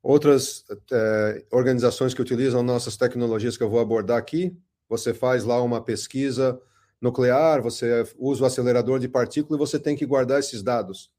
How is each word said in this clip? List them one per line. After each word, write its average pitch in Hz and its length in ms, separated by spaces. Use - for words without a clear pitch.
Outras, 143 600
eh, 107 600
organizações 123 600
que - 80
utilizam 123 420
nossas 123 320
tecnologias 120 600
que - 60
eu 110 60
vou 117 120
abordar 113 360
aqui, 175 380
você 117 260
faz 127 300
lá 120 180
uma 120 220
pesquisa 127 760
nuclear, 127 600
você 117 440
usa 127 260
o - 20
acelerador 123 540
de 127 100
partícula 147 480
e - 20
você 147 180
tem 147 160
que 143 120
guardar 135 340
esses 120 240
dados. 104 540